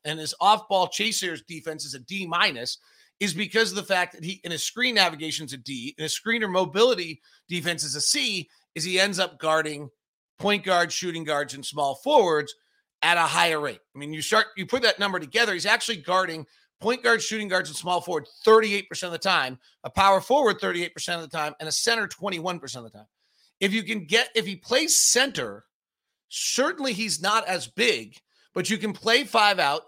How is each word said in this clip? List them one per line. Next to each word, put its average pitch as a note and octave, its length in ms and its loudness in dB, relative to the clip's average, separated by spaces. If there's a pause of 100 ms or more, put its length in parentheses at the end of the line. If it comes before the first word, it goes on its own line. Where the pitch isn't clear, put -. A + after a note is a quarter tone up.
and D3+ 120 -4
his D#3 220 -8
off-ball F#3+ 480 4
chasers F#3+ 540 -4
defense D#3 420 -10
is C#3+ 100 -10
a C#3 60 -14
D F#3 260 -8
minus, E3 520 -4 (420)
is G3 140 -2
because G#3 360 -2
of F3+ 60 -8
the G3 80 -6
fact F3+ 300 -2
that E3 100 -18
he, F3+ 220 -10
and E3+ 80 -8
his D3+ 100 -6
screen B3 320 -2
navigation's D#3+ 560 0
a C#3 60 -10
D, C3 400 -10
and D#3 60 -8
his D3+ 140 -4
screener A3 320 -2
mobility F3+ 720 2 (280)
defense E3+ 340 -4
is C#3+ 120 -6
a D3 60 -6
C, A3 480 -2 (240)
is D#3+ 120 -6
he F#3 120 0
ends F#3+ 220 2
up F3 180 -2
guarding D#3 520 0 (500)
point G3+ 240 2
guards, F3 300 2
shooting E3 320 -6
guards, C#3+ 280 -2
and C#3 120 -12
small C#3+ 300 -2
forwards E3+ 600 2 (460)
at E3+ 160 4
a E3+ 40 4
higher D#3+ 380 2
rate. C#3 220 -6 (120)
I C3+ 60 -16
mean, D3 140 -10
you D#3 80 -8
start, G#3+ 340 2
you F#3+ 100 -6
put B3+ 180 0
that G#3+ 160 2
number F#3+ 200 0
together, G#3 340 2
he's F3 120 -4
actually A3 320 0
guarding E3 500 -2 (320)
point B3 240 0
guards, A#3 200 4
shooting G#3+ 240 -4
guards, F3+ 220 0
and D3+ 80 -10
small F3 240 0
forward D#3 240 -4 (180)
thirty-eight A3 460 6
percent F3 240 -8
of E3 80 -8
the G3 80 0
time, C3+ 300 0 (240)
a C#3 80 -10
power G3 280 6
forward B3+ 400 4
thirty-eight F3 360 -2
percent E3+ 260 -6
of D#3 80 -12
the E3+ 80 -10
time, D3+ 220 -4
and D#3 100 -8
a - 20 -6
center A3+ 360 0
twenty-one F3 520 -6
percent B2+ 240 -12
of A2+ 80 -20
the G2+ 60 -20
time. G#2+ 100 -20 (520)
If F#3+ 120 2
you A3 120 0
can G3+ 220 -6
get, A3 280 2
if A3 140 0
he G3 80 -8
plays D#4 440 2
center, C#3+ 640 0 (640)
certainly C#4 640 -2
he's F3+ 280 -4
not G#3 260 0
as F3 200 -4
big, G3 520 -2 (360)
but F3+ 160 -2
you G#3+ 80 -2
can G3+ 140 -4
play A#3+ 320 -2
five G#3 340 2
out, D3+ 280 0